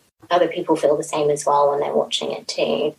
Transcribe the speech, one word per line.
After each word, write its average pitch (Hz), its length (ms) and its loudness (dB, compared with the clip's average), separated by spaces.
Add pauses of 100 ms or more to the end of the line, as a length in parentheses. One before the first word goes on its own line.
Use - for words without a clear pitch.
(300)
other 175 180 4
people 165 300 -2
feel 147 180 2
the 160 80 -4
same 151 260 -2
as 147 160 -2
well 143 260 4
when 143 100 0
they're 143 120 -4
watching - 380 -2
it - 160 -10
too. - 520 -2